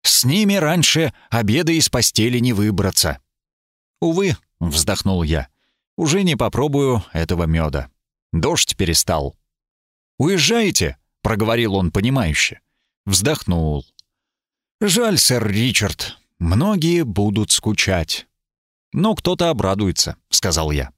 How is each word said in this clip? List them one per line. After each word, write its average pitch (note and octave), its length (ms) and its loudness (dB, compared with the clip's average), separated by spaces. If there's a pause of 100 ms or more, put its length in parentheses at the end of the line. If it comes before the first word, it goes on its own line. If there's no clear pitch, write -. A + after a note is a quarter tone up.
С - 220 0
ними G3+ 300 2
раньше D#3+ 600 0 (160)
обеда A#2 400 0
из D#3+ 180 2
постели A#2+ 520 0
не B2 120 0
выбраться». F#2+ 680 0 (800)
«Увы», E3+ 360 0 (240)
вздохнул E2+ 640 -2
я, D#2 260 -2 (480)
«уже E3 260 0
не E3 140 2
попробую C3 760 0
этого E2+ 320 -2
меда. D#2 460 -2 (420)
Дождь G#2 440 -2
перестал». E2 600 -2 (800)
«Уезжаете?» E3 800 0 (240)
проговорил A2 520 0
он F#2 160 0
понимающе. G#2 720 0 (440)
Вздохнул. F2+ 840 0 (920)
«Жаль, G#3 380 2
сэр A#2 280 2
Ричард, G#2+ 720 -2 (200)
многие E3 680 2
будут G#2 460 0
скучать». - 760 -2 (680)
«Но G3+ 220 0
кто-то F3 360 0
обрадуется», G2 680 0 (140)
сказал D#2 400 0
я. C#2+ 260 -2